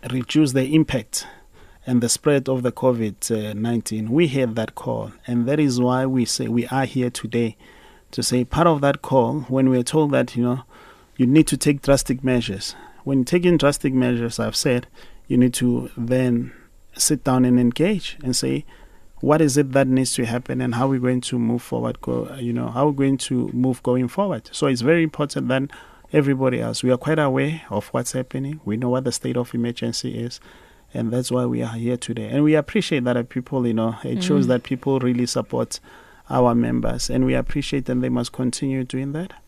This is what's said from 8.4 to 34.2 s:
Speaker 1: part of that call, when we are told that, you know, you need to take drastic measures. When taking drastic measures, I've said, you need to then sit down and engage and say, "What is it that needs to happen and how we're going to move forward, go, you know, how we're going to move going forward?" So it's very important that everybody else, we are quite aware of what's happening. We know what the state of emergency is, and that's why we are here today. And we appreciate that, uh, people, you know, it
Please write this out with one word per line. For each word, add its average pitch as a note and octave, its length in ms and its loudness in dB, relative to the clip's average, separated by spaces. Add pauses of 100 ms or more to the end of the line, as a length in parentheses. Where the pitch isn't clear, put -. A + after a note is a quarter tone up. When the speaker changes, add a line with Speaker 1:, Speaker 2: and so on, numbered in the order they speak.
Speaker 1:
part E3 240 2
of D#3 140 4
that C#3 220 2
call, C3+ 460 2
when C3 200 2
we B2+ 100 4
are B2 40 2
told D3 300 2
that, B2+ 220 0
you A#2+ 80 0
know, B2 200 0 (560)
you B2+ 80 4
need D3 200 6
to C#3 120 -2
take C#3+ 240 0
drastic C3+ 420 2
measures. A#2 500 -2 (300)
When C3+ 200 2
taking F3 340 4
drastic C#3+ 340 2
measures, B2 460 2
I've A2 180 -2
said, B2 300 0 (400)
you C3+ 100 0
need B2 180 6
to B2 400 0
then B2+ 580 0 (420)
sit - 280 0
down B2+ 220 4
and B2 160 6
engage D#3+ 640 0
and B2+ 100 -2
say, C3+ 300 -2 (560)
"What D3+ 220 4
is C#3 160 4
it C3+ 140 2
that C3+ 160 4
needs C3 260 2
to B2+ 100 -2
happen B2 380 -4
and B2+ 140 -2
how C3+ 120 0
we're C3+ 120 0
going B2+ 200 0
to B2 180 -4
move A#2 220 0
forward, A#2+ 400 -6
go, B2 400 -6
you A#2+ 140 -4
know, A#2+ 140 -4
how B2+ 180 0
we're D3+ 60 2
going C3+ 260 2
to B2 340 -2
move B2 300 0
going B2+ 260 0
forward?" F#3 440 -4
So - 160 -2
it's B2+ 120 0
very E3 220 4
important C#3+ 460 -4
that C3 160 0 (460)
everybody C3 500 2
else, A#2 220 -4
we B2+ 80 2
are B2+ 60 4
quite D#3 220 0
aware C#3+ 500 0
of G#2 200 -4
what's B2 240 -4
happening. C3+ 520 -6
We G#2+ 140 -2
know B2 100 -2
what B2+ 160 0
the B2 80 -2
state B2+ 240 -4
of A#2+ 180 -4
emergency A#2+ 640 -4
is, A#2+ 220 -8 (540)
and A#2 180 -4
that's B2+ 180 -2
why B2 140 0
we A#2+ 180 -2
are A#2 120 -6
here A#2 240 -2
today. A2 300 -8
And C3+ 140 0
we D3+ 120 6
appreciate D3+ 500 0
that, B2 140 2
uh, A#2+ 60 -2
people, B2+ 420 -4
you A#2 80 0
know, A2+ 280 0
it B2 220 -4